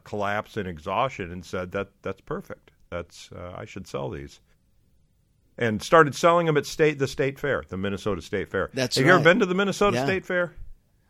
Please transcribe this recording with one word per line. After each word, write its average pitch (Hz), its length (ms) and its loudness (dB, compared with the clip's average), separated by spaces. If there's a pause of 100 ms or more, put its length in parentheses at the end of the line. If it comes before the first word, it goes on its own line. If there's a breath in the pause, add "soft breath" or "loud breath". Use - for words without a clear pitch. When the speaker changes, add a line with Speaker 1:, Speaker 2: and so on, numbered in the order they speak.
Speaker 1:
collapsed 104 500 -4
in 101 120 -4
exhaustion 95 680 -4
and 90 120 -12
said, 92 280 -6
"That, 101 160 -4 (120)
that's - 200 -8
perfect. - 500 -12 (180)
That's, - 460 -12
uh, 90 220 -12
I 104 80 -12
should 98 200 -14
sell 131 240 -8
these." 71 300 -12 (1160)
And 110 260 0
started 156 320 6
selling 170 320 4
them 156 100 4
at 139 80 0
state, 151 320 2
the 135 100 0
state 135 300 -4
fair, 113 320 -2
the 95 80 -8
Minnesota 98 460 -4
State 92 260 -6
Fair. 92 240 -2
Speaker 2:
That's 131 220 -2
Speaker 1:
Have 135 100 2
you 165 60 8
ever 185 80 8
Speaker 2:
right. 151 40 2
Speaker 1:
been 170 160 8
to 196 60 4
the 180 80 -2
Minnesota 196 440 2
Speaker 2:
Yeah. 131 80 0
Speaker 1:
State 190 200 -2
Fair? 180 300 -2 (540)